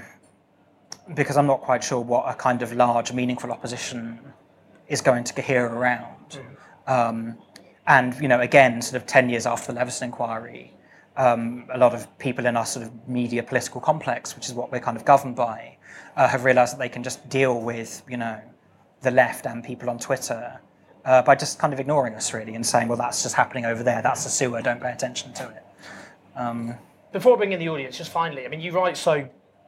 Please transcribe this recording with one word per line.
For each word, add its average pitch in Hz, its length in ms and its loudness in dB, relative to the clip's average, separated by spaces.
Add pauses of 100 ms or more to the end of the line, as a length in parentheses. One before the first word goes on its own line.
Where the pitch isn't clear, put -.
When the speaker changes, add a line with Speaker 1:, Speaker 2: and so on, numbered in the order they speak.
(1160)
Speaker 1:
because 139 220 0
I'm 147 100 4
not 135 140 2
quite 123 220 0
sure 127 160 -2
what 123 300 -2
a 120 60 -6
kind 123 260 0
of 117 120 -6
large, 120 380 2
meaningful 123 400 -4
opposition 117 840 -10 (540)
is 143 140 -2
going 123 220 2
to - 100 -10
cohere 127 320 0
around. 120 760 -4 (440)
Speaker 2:
Mm. 135 60 -2
Speaker 1:
Um, 117 460 0 (500)
and, 127 340 6
you 147 60 0
know, 123 120 6
again, 123 420 6
sort 123 200 -6
of - 60 -18
ten 127 220 6
years 117 160 -2
after 120 280 -4
the 117 60 -8
Leveson 123 260 -4
inquiry, 120 680 -8 (440)
um, 120 560 2
a 127 40 -4
lot 123 160 8
of 117 240 -10
people 123 280 -4
in 120 100 2
our 117 100 0
sort 117 200 -6
of 120 240 -16
media 123 340 -2
political 123 380 -4
complex, 147 540 -2
which - 120 -12
is 127 60 -10
what 123 180 -8
we're 127 80 -4
kind 120 160 -6
of - 80 -12
governed 135 320 4
by, 120 420 -6 (380)
uh, 135 120 6
have 123 180 0
realised 123 280 6
that 139 60 -12
they 127 80 -4
can 123 160 -8
just - 240 -10
deal 127 320 2
with, 117 480 -8
you 123 100 -10
know, 113 220 -6 (640)
the 131 100 2
left 120 340 4
and 117 180 -8
people 123 260 -8
on 117 100 -6
Twitter, 123 640 -6 (420)
uh, 127 180 8
by 139 140 8
just 147 240 -6
kind 147 140 0
of 131 80 -8
ignoring 131 340 0
us, - 180 -6
really, 110 220 -8
and 117 100 -4
saying, 117 220 2
"Well, 120 100 0
that's 123 240 -4
just 127 140 -4
happening 123 300 0
over 117 180 -2
there. 120 180 2
That's 123 240 0
a 135 40 -8
sewer. 120 320 -2
Don't 120 200 -2
pay 127 100 -4
attention 123 420 -8
to 123 160 -12
it." 110 160 -20 (720)
Um, 120 380 -6 (360)
Speaker 2:
Before 233 240 6
bringing 196 240 0
the 165 100 -4
audience, 135 280 -8
just 165 140 -12
finally, 156 340 -2
I - 20 -10
mean, 151 140 -10
you 175 100 -8
write 175 260 0
so, 147 320 0 (380)